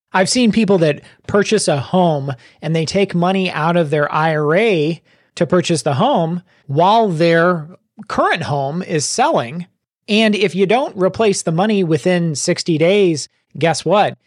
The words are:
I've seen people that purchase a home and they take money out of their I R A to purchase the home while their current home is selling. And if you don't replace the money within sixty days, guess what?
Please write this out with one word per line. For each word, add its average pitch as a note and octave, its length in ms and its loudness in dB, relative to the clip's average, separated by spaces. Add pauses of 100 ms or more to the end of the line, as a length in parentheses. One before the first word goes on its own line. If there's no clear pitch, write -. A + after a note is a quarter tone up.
(120)
I've F#3 180 2
seen A#3+ 220 2
people G3+ 280 2
that D#3 220 0 (260)
purchase G3+ 400 0
a D3 120 0
home D3 540 0 (280)
and D#3+ 140 -4
they D#3+ 100 -2
take G3 280 -2
money F#3 380 0
out E3 240 -2
of E3 140 0
their D3 220 0
I D#3 240 0
R D3+ 200 0
A E3+ 460 0 (340)
to E3+ 100 0
purchase E3+ 380 0
the C#3+ 120 0
home F3 480 0 (220)
while G3 440 2
their E3 600 2 (380)
current E4+ 360 0
home C#3+ 380 -4
is D3+ 240 -4
selling. F3 600 -2 (400)
And G#3+ 280 2
if F#3 200 0
you G3 100 2
don't A#3 300 0
replace F#3+ 460 0
the E3+ 100 -4
money G3 320 0
within E3+ 520 0
sixty E3+ 420 -2
days, E3+ 500 2 (300)
guess D#3 280 -2
what? E3+ 420 0